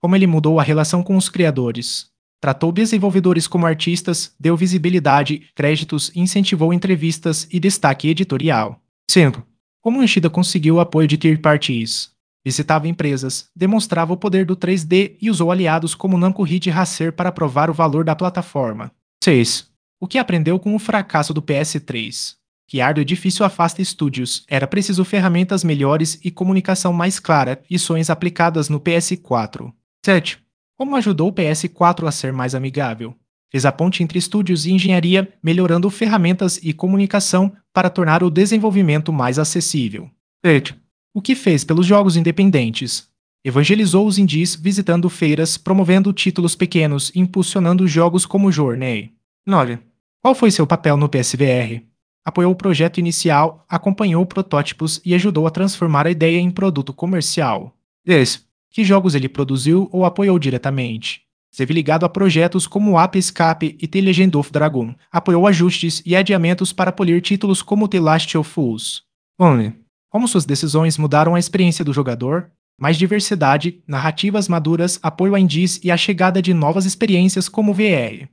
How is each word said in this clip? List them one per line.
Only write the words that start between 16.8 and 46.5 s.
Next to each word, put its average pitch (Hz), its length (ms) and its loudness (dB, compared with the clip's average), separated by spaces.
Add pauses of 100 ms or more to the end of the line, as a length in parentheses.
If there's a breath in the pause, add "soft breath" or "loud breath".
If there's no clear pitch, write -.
para 175 220 -4
provar 151 380 0
o 160 40 -4
valor 160 300 0
da 160 100 0
plataforma. 139 800 -6 (320)
Seis. 127 440 2 (300)
O 185 80 -10
que 262 120 -4
aprendeu 175 400 0
com 208 160 -4
o 220 40 0
fracasso 190 540 -2
do 151 80 -2
P 147 140 -4
S 151 260 -2
três? 113 560 -10 (320)
Que 135 120 -4
hardware 143 260 2
difícil 185 400 -2
afasta 175 340 -2
estúdios, 131 680 -6
era 135 200 -2
preciso 185 400 -2
ferramentas 185 580 0
melhores 156 580 0
e 180 80 -4
comunicação 185 640 -2
mais 175 260 -2
clara, 135 520 0
lições 165 400 -2
aplicadas 165 580 -2
no 151 100 -2
P 165 140 -2
S 170 240 -2
quatro. 120 560 -6 (320)
Sete. 180 340 0 (400)
Como 277 160 -6
ajudou 202 340 0
o 202 40 -4
P 185 120 -4
S 151 260 -2
quatro 170 360 0
a 147 60 -2
ser 131 220 -6
mais 127 200 -4
amigável? 127 640 -6 (340)
Fez 131 140 -2
a 139 80 4
ponte 175 300 -2
entre 165 160 -2
estúdios 180 480 -2
e 180 60 0
engenharia, 185 600 2 (100)
melhorando 175 460 2
ferramentas 190 760 0
e 165 120 -6
comunicação 190 760 0 (220 loud breath)
para 185 160 2
tornar 175 340 2
o 180 60 2
desenvolvimento 185 840 2
mais 127 280 -2
acessível. 151 720 -4 (340)
Oito. 151 320 2 (380)
O 202 80 -4
que 262 120 0
fez 165 300 0
pelos 170 220 2
jogos 196 280 4
independentes? 165 960 0 (340)
Evangelizou 180 640 2
os 196 120 0
indies, 180 360 2
visitando 175 540 0
feiras, 160 480 0
promovendo 190 560 2
títulos 175 420 0